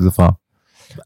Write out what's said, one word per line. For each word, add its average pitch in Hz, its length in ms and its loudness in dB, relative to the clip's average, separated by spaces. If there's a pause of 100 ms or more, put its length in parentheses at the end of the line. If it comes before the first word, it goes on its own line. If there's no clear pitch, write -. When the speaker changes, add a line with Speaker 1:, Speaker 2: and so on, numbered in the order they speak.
Speaker 1:
enfin, 90 240 -2
Speaker 2:
Bah, 90 60 -6 (580)
je - 100 -20